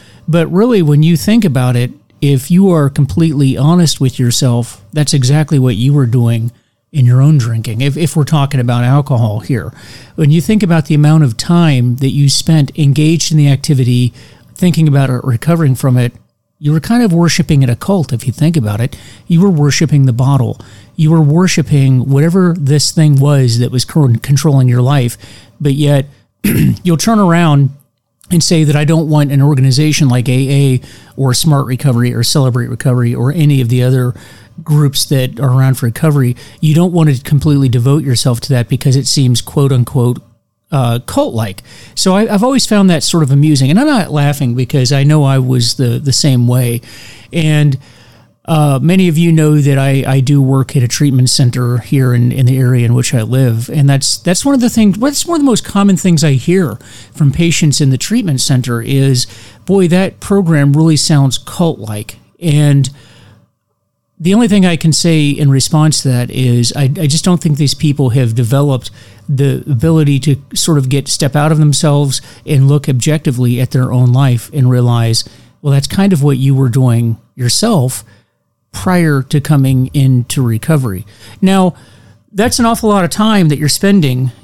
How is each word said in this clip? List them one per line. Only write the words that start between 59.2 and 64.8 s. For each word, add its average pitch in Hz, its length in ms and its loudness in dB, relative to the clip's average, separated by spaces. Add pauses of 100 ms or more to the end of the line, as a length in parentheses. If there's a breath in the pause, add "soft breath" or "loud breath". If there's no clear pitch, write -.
"Boy, 190 240 2
that 180 300 -2
program 165 540 0
really 160 240 2
sounds 139 420 0
cult-like." 110 800 -8 (240)
And 147 500 0 (1300 loud breath)
the 180 160 0
only 233 140 2
thing 190 180 2
I 170 100 0
can 160 160 0